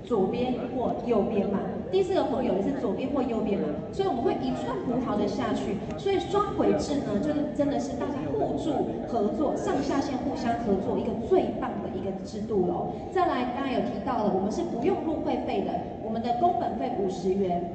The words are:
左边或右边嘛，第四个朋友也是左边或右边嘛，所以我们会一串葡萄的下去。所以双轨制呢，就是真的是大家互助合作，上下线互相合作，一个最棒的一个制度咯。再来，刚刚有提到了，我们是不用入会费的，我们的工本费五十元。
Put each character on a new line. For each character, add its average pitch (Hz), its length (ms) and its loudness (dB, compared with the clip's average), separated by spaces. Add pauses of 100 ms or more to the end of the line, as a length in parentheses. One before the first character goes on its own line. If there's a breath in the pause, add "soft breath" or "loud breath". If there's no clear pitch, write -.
左 190 220 2
边 247 260 0 (240)
或 226 160 0 (140)
右 220 160 4
边 196 260 2
嘛， 196 120 0 (300)
第 381 120 4
四 392 100 0
个 311 120 4
朋 226 200 0
友 180 100 2
也 202 60 2
是 269 200 0
左 208 120 0
边 262 180 -2
或 277 120 2
右 233 160 0
边 202 220 2
嘛， 151 80 0 (240)
所 392 120 0
以 370 40 2
我 294 40 2
们 240 80 -2
会 349 220 2
一 254 80 0 (100)
串 480 240 -2
葡 254 160 0
萄 214 160 0
的 208 120 2
下 262 260 0
去。 208 240 -2 (180)
所 392 160 0
以 359 60 4
双 403 380 2
轨 - 180 4
制 - 220 0
呢， 208 260 0
就 294 100 0
是 294 140 0 (100)
真 277 140 2
的 240 80 0
是 - 180 -4
大 277 100 -2
家 285 120 -4 (140)
互 135 260 0
助 156 140 -2 (340)
合 208 220 2
作， - 280 0
上 320 240 0
下 277 200 2
线 254 180 -2
互 269 160 -2
相 233 180 0 (120)
合 202 100 4 (100)
作， 190 140 0
一 - 60 -2
个 - 80 -2 (160)
最 - 320 4
棒 233 100 -2 (120)
的 - 140 -4
一 196 80 -2
个 196 60 -2 (160)
制 214 140 -6
度 196 260 2
咯。 - 260 -2 (200 loud breath)
再 370 140 2
来， 254 280 0
刚 277 80 -4
刚 262 100 -2
有 214 100 2
提 - 220 -4
到 233 200 0
了， 190 100 2
我 185 60 2
们 202 100 0
是 - 100 -2
不 233 240 -2
用 359 120 4 (100)
入 302 180 -2
会 262 220 0
费 240 160 0
的， - 80 -2 (320)
我 220 80 -4
们 226 100 -2
的 240 200 0
工 349 200 4
本 208 160 -2
费 247 220 -2
五 196 100 0
十 180 240 0
元。 180 300 2 (120)